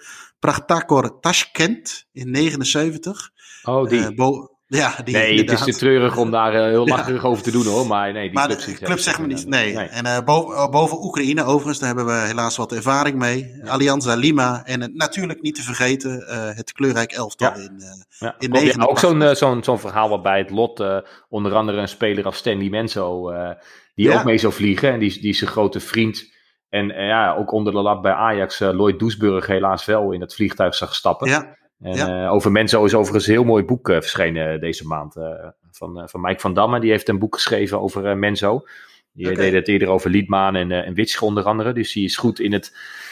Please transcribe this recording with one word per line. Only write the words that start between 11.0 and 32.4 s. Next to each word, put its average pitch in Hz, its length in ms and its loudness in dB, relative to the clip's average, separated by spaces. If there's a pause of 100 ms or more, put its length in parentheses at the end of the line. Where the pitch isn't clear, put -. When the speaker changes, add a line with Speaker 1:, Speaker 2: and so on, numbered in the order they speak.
Speaker 1:
Oekraïne, 147 400 -2
overigens, 143 360 0
daar 131 160 -4
hebben 123 100 -2
we 117 220 0
helaas 117 300 -2
wat 113 140 -6
ervaring 135 460 0
mee. 127 460 -4
Speaker 2:
Ja. 110 80 -8
Speaker 1:
Alianza 135 440 2
Lima 123 500 2
en, 123 160 -6
eh, 120 120 -6
natuurlijk 160 480 -4
niet 147 140 -6
te 143 80 -12
vergeten, 127 640 -2
eh, 110 280 -8
het 110 160 -14
kleurrijk 117 400 0
elftal 120 380 -4
Speaker 2:
Ja. - 60 -4
Speaker 1:
in, 101 60 -14 (180)
eh, 95 80 -20 (320)
Speaker 2:
Ja, 113 180 -8
Speaker 1:
in - 0 -
Speaker 2:
klopt. - 40 -10
Ja, 131 60 -2
ook 127 160 4
Speaker 1:
negenentachtig. 135 360 4
Speaker 2:
zo'n, 165 220 4
eh, 147 140 6
zo'n, 127 280 2
zo'n 117 160 0
verhaal 107 300 0
waarbij 98 280 2
het 95 120 -2
lot, 113 300 0
eh, 98 180 0 (320)
onder 104 240 -2
andere 107 240 2
een 101 100 -2
speler 101 380 -2
als 95 120 -6
Stanley 98 320 -2
Menzo, 92 600 -4
eh, 87 200 -6 (460)
die 107 140 4
Speaker 1:
Ja. - 100 6
Speaker 2:
ook - 60 0
mee 113 120 4
zou 107 160 2
vliegen 104 380 2
en 117 80 -4
die, 104 220 -2
die 104 120 -2
zijn - 160 -2
grote 101 300 0
vriend 110 520 -2 (380)
en, 101 220 -2
eh, 98 160 -4
ja, 101 280 2
ook 101 160 -4
onder 104 220 0
de 101 80 0
lat 101 200 2
bij 98 120 2
Ajax, 104 480 0
eh, 98 120 2
Lloyd 95 260 2
Doesburg 104 480 0
helaas 95 380 0
wel 104 260 0
in 90 100 -6
het 90 140 -12
vliegtuig 95 400 0
zag - 200 -6
stappen. - 340 0
Speaker 1:
Ja. 147 260 -2 (240)
Speaker 2:
En, 92 160 -8
Speaker 1:
Ja. 92 300 -2
Speaker 2:
eh, 92 60 0
over 101 200 4